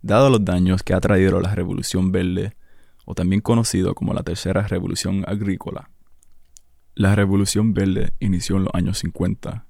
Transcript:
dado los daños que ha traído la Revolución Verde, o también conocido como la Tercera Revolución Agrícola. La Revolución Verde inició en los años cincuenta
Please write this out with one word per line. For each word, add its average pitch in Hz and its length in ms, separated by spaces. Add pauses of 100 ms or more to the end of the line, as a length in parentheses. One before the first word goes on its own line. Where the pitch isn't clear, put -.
dado 117 260
los 113 160
daños 92 380
que - 100
ha 92 80
traído 95 400
la 92 140
Revolución 92 580
Verde, 92 420 (520)
o - 80
también 92 260
conocido 101 540
como - 180
la - 100
Tercera 95 440
Revolución 92 600
Agrícola. 98 640 (1040)
La 98 200
Revolución 101 580
Verde 98 480
inició 95 360
en 95 80
los - 100
años 90 240
cincuenta - 720